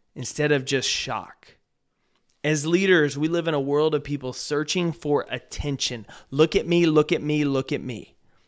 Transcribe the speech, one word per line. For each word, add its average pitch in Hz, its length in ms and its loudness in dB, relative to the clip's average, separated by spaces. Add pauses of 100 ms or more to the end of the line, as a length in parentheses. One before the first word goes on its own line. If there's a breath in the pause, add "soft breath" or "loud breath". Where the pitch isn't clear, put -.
(140)
instead 147 380 -2
of 135 120 2
just 127 240 -2
shock? - 680 -8 (840)
As 151 240 0
leaders, 170 500 4
we 151 120 0
live 165 200 0
in 160 60 0
a 143 60 0
world 147 340 2
of 143 100 -2
people 131 280 -6
searching 156 600 -2
for 147 380 -2
attention. 131 760 -6 (240 loud breath)
"Look 156 240 4
at 170 120 0
me, 170 200 4
look 156 240 4
at 165 120 0
me, 147 220 0
look 135 280 -2
at 139 100 -4
me." 117 340 -12 (320)